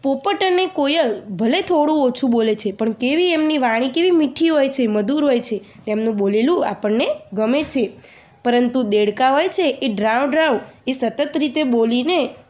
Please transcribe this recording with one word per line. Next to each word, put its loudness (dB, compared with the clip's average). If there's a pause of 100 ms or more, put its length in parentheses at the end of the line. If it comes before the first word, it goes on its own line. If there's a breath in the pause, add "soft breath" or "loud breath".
પોપટ -2
અને 2
કોયલ 0
ભલે -2
થોડું 2
ઓછું 0
બોલે 2
છે, -6
પણ -2
કેવી 0
એમની 0
વાણી 0
કેવી 2
મીઠી 2
હોય 2
છે, 0
મધુર 0
હોય 2
છે, -6 (240 loud breath)
તેમનું -2
બોલેલું 0
આપણને -2 (260)
ગમે 0
છે. -2 (560 loud breath)
પરંતુ 2
દેડકા 2
હોય 2
છે 0
એ -2
ડ્રાઉ 0
ડ્રાઉ, 0 (280 loud breath)
એ -2
સતત -4
રીતે -2
બોલીને 0 (200)